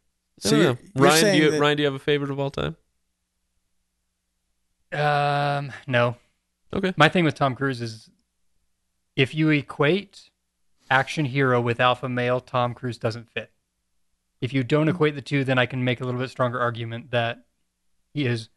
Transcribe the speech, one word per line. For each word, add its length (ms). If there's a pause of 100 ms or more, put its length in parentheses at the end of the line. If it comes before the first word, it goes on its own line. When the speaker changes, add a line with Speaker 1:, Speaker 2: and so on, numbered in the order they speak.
(400)
Speaker 1:
So 100
Speaker 2:
I 20
don't 80
Speaker 1:
you're, 140
Speaker 2:
know. 40 (180)
Speaker 1:
you're 100
Speaker 2:
Ryan, 100
do 60
Speaker 1:
saying 220
Speaker 2:
you, 80
Speaker 1:
that 100
Speaker 2:
Ryan, 160
do 60
you 40
have 60
a 60
favorite 320
of 80
all 100
time? 260 (2250)
Speaker 3:
Um, 800 (160)
no. 280 (580)
Speaker 2:
Okay. 240
Speaker 3:
My 120
thing 160
with 100
Tom 200
Cruise 260
is 280 (1040)
if 180
you 160
equate 800 (600)
action 360
hero 360
with 180
alpha 300
male, 300
Tom 340
Cruise 240
doesn't 320
fit. 220 (920)
If 120
you 100
don't 240
Speaker 1:
Hmm. 80
Speaker 3:
equate 200
the 60
two, 220
then 140
I 80
can 180
make 180
a 40
little 140
bit 100
stronger 300
argument 520
that 340 (680)
he 120
is, 320